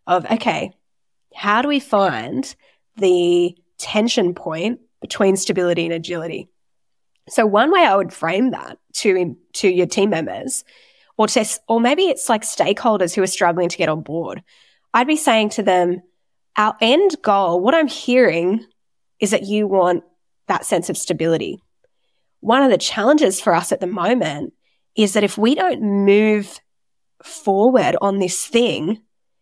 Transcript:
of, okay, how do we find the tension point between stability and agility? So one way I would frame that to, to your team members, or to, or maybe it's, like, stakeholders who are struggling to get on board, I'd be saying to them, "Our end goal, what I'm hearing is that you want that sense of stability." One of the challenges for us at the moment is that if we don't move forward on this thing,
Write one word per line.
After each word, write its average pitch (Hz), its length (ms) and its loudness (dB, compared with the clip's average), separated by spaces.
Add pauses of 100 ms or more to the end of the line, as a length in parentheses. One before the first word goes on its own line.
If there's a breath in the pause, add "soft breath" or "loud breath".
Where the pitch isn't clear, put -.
of, 180 240 0
okay, 220 400 -2 (640)
how 208 260 0
do 277 60 -4
we 285 140 0
find 185 720 -2 (400)
the 175 580 2 (240)
tension 214 560 0
point 175 460 -6 (220)
between 196 340 0
stability 175 480 -2
and 165 100 -4
agility? 165 560 -8 (760)
So - 180 0
one 214 260 4
way 370 100 4
I 226 140 4
would 190 180 -2
frame 196 380 -2
that - 260 -12 (180)
to, 185 400 0 (180)
to - 140 -2
your 180 180 2
team 202 260 0
members, - 520 -6 (560 soft breath)
or 214 80 2
to, 214 180 0 (220)
or 226 140 2
maybe 285 220 2
it's, - 260 -2
like, 220 140 0
stakeholders 196 720 0
who 208 80 0
are 190 60 0
struggling 175 400 0
to 170 100 -6
get 160 120 -2
on 156 120 -4
board, 151 400 -10 (520 soft breath)
I'd 240 120 2
be 311 120 0
saying 220 320 2
to 208 140 -4
them, 180 380 2 (540)
"Our 214 240 0
end 311 420 4
goal, 196 380 2
what 226 160 2
I'm 311 120 2
hearing 214 800 0 (540)
is 196 120 0
that 208 120 0
you 208 240 -2
want 180 380 2 (420)
that 180 180 -4
sense 175 240 -2
of 175 80 -6
stability." 160 640 -4 (760)
One 247 240 2
of 262 80 4
the 185 60 4
challenges 233 640 2
for 190 120 2
us 175 200 0
at - 80 -4
the 185 60 -4
moment 180 680 -2 (420)
is 208 180 2
that 208 120 2
if 196 120 -6
we 226 180 2
don't 370 260 -2
move 202 800 2 (600)
forward 202 800 0
on 196 180 0
this 180 280 -4
thing, 214 540 -2 (400)